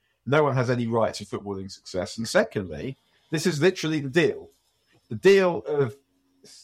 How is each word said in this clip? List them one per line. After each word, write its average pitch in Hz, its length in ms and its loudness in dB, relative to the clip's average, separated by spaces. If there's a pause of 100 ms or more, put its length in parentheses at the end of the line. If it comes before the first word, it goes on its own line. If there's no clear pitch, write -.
(240)
No 147 200 2
one 135 100 0
has 127 160 0
any 120 160 0
right 113 280 2
to 107 100 -10
footballing 98 480 -8
success. - 460 -8
And 113 100 -6
secondly, 98 680 -4 (340)
this 156 160 -2
is 160 140 0
literally 160 380 0
the 139 100 -6
deal. 131 420 0 (580)
The 113 80 -8
deal 185 500 4
of 143 300 0 (680)